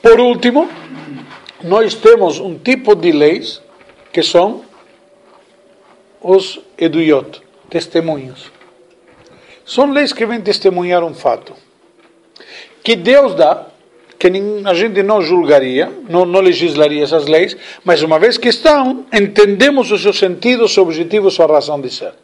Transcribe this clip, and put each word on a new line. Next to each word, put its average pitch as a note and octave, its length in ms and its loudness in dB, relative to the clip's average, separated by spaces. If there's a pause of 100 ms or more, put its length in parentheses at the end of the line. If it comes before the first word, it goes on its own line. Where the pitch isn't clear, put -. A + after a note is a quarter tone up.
Por A3+ 180 8
último, B3 480 0 (960)
nós G3+ 300 0
temos G#3 460 4
um F3 180 -10
tipo B3 380 0
de E3+ 160 0
leis D3+ 500 0 (500)
que E3 120 -4
são F#3+ 400 0 (1600)
os F#3+ 400 0 (180)
eduyot, D#3 640 -2 (280)
testemunhos. D#3 840 -8 (1120)
São C#4+ 280 -2
leis C#4+ 200 -2
que A3+ 140 -4
vêm A3+ 160 -6
testemunhar F3+ 640 -2
um D#3+ 100 -8
fato - 400 -6 (1300)
que A3+ 120 0
Deus A#3 400 2
dá, D#3+ 320 0 (500)
que F#3 100 0
nin-, G3+ 400 -4
a F#3+ 60 0
gente G3 300 -2
não G#3 180 0
julgaria, D3 680 0 (180)
não, F3+ 160 0
não F3 140 0
legislaria D3+ 640 0
essas D3+ 240 -2
leis, E3 280 0 (280)
mas - 180 0
uma D#3+ 160 0
vez A#3 220 2
que B3 100 0
estão, C4 640 0
entendemos G#3 760 2
o G#3 80 -2
seu F#3+ 140 0
sentido, A3+ 500 -2
o G#3 40 2
seu G3 160 2
objetivo, E3+ 460 -2
sua E3 160 2
razão D3 340 0
de C3 100 -10
ser. G2 240 -12 (100)